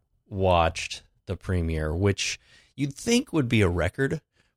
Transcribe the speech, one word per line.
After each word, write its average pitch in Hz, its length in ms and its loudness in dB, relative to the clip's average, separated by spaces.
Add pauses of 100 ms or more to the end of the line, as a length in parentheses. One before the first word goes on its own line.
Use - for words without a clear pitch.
(280)
watched 90 760 0 (240)
the 92 100 -6
premiere, 82 580 -2
which 98 440 0 (360)
you'd 143 200 -6
think - 380 0
would 143 160 0
be 120 120 4
a 98 80 4
record, 110 520 -2 (360)